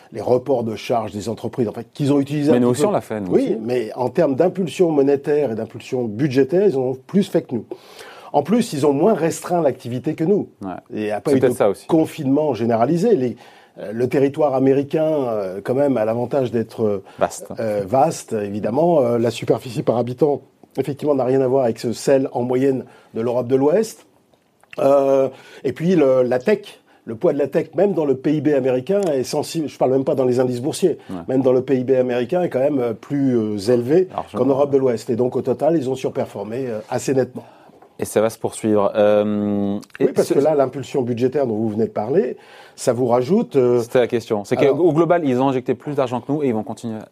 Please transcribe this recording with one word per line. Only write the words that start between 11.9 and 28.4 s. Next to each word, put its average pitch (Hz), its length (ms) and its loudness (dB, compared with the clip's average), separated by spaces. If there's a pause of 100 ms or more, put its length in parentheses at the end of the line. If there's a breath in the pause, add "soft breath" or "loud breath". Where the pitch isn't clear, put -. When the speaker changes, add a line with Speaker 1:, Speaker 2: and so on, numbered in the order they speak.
Speaker 1:
généralisé. 120 600 2
Les, 127 220 -2 (400 loud breath)
euh, 98 160 -10
le 120 160 -2
territoire 139 460 2
américain, 139 520 2
euh, 110 560 -2
quand 123 100 -2
même, 139 220 2
a 110 80 0
l'avantage 120 480 -2
d'être, 113 320 -4
euh, 101 200 0 (140 loud breath)
Speaker 2:
Vaste. - 300 -4 (140)
Speaker 1:
euh, 104 260 -2
vaste, 139 460 0
évidemment. 107 640 0
Euh, 120 200 2
la 117 120 2
superficie 127 520 -2
par 117 140 2
habitant, 123 440 0 (360)
effectivement, 143 380 -2
n'a 131 80 0
rien 131 160 2
à 135 80 2
voir 131 160 2
avec 117 160 -2
ce, 120 140 -4
celle 135 400 2
en 127 80 -2
moyenne 127 420 0 (300 loud breath)
de 110 80 -6
l'Europe 120 260 -2
de 131 80 2
l'Ouest. 160 500 0 (720)
Euh, 139 500 4 (380 loud breath)
et 131 80 -2
puis 170 220 0
le, 170 260 4
la 127 180 0
tech, 208 400 -2 (240 soft breath)
le 113 120 -10
poids 156 180 0
de 143 60 -2
la 143 80 0
tech, 160 280 -2
même 190 180 2
dans 160 120 0
le 135 100 2
P 151 200 0
I 151 60 0